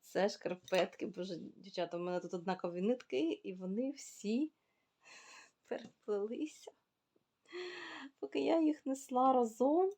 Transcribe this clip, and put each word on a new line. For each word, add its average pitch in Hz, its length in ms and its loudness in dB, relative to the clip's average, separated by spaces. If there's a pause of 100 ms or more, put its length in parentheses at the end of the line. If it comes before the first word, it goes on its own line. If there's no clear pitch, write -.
Це 190 280 2
шкарпетки, - 760 -2
боже, 180 300 -6
дівчата, 175 600 -6
в 170 40 -4
мене 180 200 0
тут 175 140 -8
однакові 180 460 -4
нитки, 254 520 0
і - 220 -6
вони 196 360 -2
всі 262 640 -4 (1120)
переплелися. 226 1040 -6 (1500)
Поки - 200 -2
я 330 200 4
їх 302 260 2
несла 262 460 2
разом 269 640 4